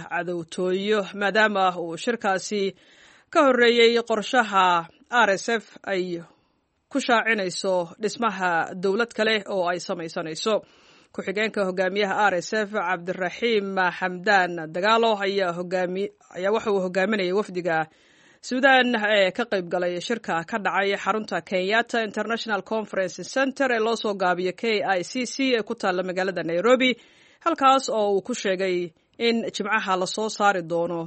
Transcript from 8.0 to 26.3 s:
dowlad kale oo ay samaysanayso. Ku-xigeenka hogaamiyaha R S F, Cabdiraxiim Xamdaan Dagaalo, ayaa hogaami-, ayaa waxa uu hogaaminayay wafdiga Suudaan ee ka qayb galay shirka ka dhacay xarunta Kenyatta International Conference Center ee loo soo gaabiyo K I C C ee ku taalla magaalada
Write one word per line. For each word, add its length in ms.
dowlad 300
kale 220
oo 160
ay 120
samaysanayso. 720
Ku-xigeenka 540
hogaamiyaha 500
R 40
S 180
F, 180
Cabdiraxiim 1040
Xamdaan 600
Dagaalo, 480
ayaa 320
hogaami-, 600
ayaa 240
waxa 160
uu 80
hogaaminayay 560
wafdiga 420
Suudaan 460
ee 240
ka 160
qayb 240
galay 320
shirka 340
ka 80
dhacay 400
xarunta 480
Kenyatta 560
International 640
Conference 580
Center 480
ee 100
loo 160
soo 220
gaabiyo 400
K 240
I 220
C 260
C 240
ee 80
ku 140
taalla 260
magaalada 420